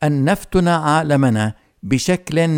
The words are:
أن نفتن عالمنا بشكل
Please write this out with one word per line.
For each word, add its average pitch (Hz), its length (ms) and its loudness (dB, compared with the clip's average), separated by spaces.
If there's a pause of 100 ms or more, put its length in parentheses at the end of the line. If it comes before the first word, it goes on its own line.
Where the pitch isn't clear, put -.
أن 143 220 0
نفتن 185 420 0
عالمنا 147 840 0 (300)
بشكل 151 560 -2 (180)